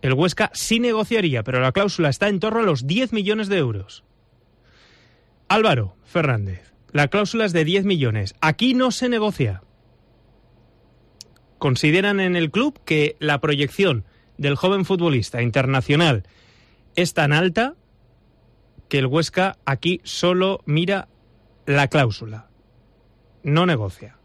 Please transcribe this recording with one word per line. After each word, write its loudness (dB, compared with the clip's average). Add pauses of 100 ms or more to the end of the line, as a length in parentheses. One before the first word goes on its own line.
El 0
Huesca 0
sí -2
negociaría, 0
pero -2
la 2
cláusula 0
está 0
en 0
torno -2
a 2
los 0
diez 0
millones -2
de 0
euros. -4 (1400)
Álvaro 2
Fernández, -4 (180)
la 2
cláusula 0
es -2
de 2
diez 0
millones. -2
Aquí 2
no 2
se -2
negocia. -2 (2000)
Consideran 2
en 0
el -2
club -2
que 0
la 0
proyección 0 (340)
del -2
joven 0
futbolista 0
internacional 0 (720)
es -2
tan 2
alta 0 (1120)
que 0
el 0
Huesca 0
aquí -2
solo 0
mira 0 (580)
la 2
cláusula. -2 (920)
No 2
negocia. -4